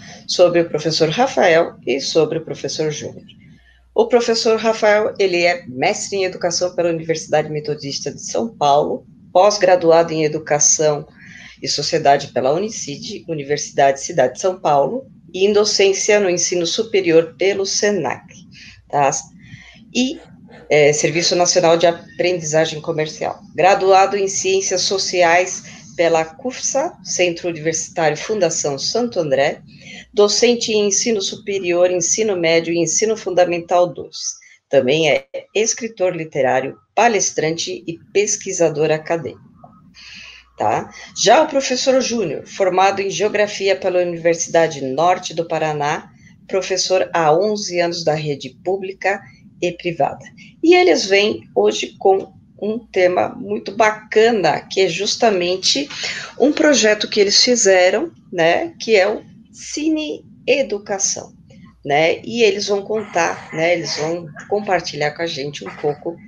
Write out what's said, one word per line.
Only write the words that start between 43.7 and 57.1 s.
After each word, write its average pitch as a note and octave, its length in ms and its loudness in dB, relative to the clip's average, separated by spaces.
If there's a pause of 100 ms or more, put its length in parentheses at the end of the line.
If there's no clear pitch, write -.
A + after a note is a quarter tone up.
pela F3+ 260 0
Universidade E3 800 0
Norte E3 520 0
do E3 140 -4
Paraná, D#3 640 -4 (380)
professor F#3 640 -2
há D#3+ 180 4
onze G3 460 0
anos E3+ 240 -2
da D#3+ 100 0
rede D3 520 -6
pública F#3+ 580 -4 (400)
e F3 80 -2
privada. - 540 -4 (360)
E E4+ 140 6
eles E4 320 4
vêm G3+ 480 0
hoje G#3 420 -2
com G3 380 0 (260)
um G#3+ 160 -4
tema F3+ 520 0
muito G3+ 480 -8
bacana, G#3+ 840 2
que - 180 -4
é F#3+ 80 2
justamente F#3+ 1000 -2 (520)
um D4 120 6
projeto A3+ 560 2
que G#3+ 120 0